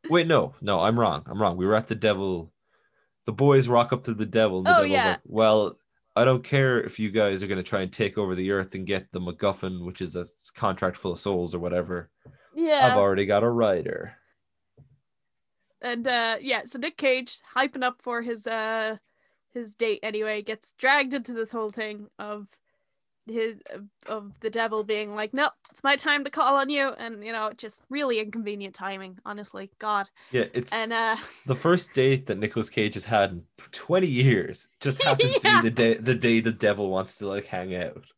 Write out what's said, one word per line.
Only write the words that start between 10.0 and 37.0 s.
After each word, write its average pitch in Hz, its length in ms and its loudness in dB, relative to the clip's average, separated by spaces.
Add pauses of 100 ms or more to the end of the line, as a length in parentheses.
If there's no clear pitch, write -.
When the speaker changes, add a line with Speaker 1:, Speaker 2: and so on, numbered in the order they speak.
Speaker 1:
is 90 160 -8
a 90 60 -6
s-, - 300 -18
contract 95 440 -2
full 92 160 -6
of 85 80 -8
souls 87 340 -4
or 87 60 -6
whatever. 87 500 -4 (420)
Speaker 2:
Yeah. 302 380 4
Speaker 1:
I've - 80 4
already 202 280 4
got 196 180 4
a 117 40 4
rider." 107 680 0 (1600)
Speaker 2:
And, 240 280 -4
uh, 226 320 0
yeah, 247 260 -2
so - 140 -12
Nick 302 160 -6
Cage, 262 420 0 (180)
hyping 262 280 0
up 247 180 -4
for 240 200 -4
his, 233 260 -8
uh, 220 480 -4 (580)
his 226 220 -10
date 220 260 -2
anyway, 214 400 -4
gets 214 340 -10
dragged 269 380 2
into 247 180 -6
this 226 200 -6
whole 220 180 -6
thing 214 380 -10 (100)
of 208 300 -12 (800)
his, 226 280 -4 (520)
of 202 340 -10
the 220 100 -4
devil 220 320 -2
being 208 320 -4
like, 214 180 -6
"Nope, 269 200 0 (180)
it's - 140 -18
my 277 100 6
time 285 300 0
to 285 60 -6
call 277 260 4
on 269 120 2
you." 277 200 0 (100)
And, 226 260 -12
you 226 80 -8
know, 214 240 -4
just - 320 -16
really 262 300 0
inconvenient 208 560 -6
timing, 190 500 -12
honestly. 202 540 -14
God. 208 320 -2 (220)
Speaker 1:
Yeah, 120 200 2
it's - 200 -4
Speaker 2:
And, 226 200 -2
uh, 226 240 0 (140)
<laughs> - 160 -18
Speaker 1:
the 131 80 0
first 170 400 0
date 135 320 2
that 98 120 -4
Nicolas 107 320 -2
Cage 107 240 0
has 98 100 -8
had 104 260 2
in 87 140 -12 (280)
twenty 180 360 0
years 123 580 2 (140)
just 139 220 -4
happens 494 360 4
Speaker 2:
<laughs> - 60 -2
Yeah. 427 140 6
Speaker 1:
to - 40 6
be 113 80 2
the 117 40 -6
day, 113 200 4
the 113 200 0
day 113 260 4
the 110 100 0
devil 104 400 0
wants 95 280 -4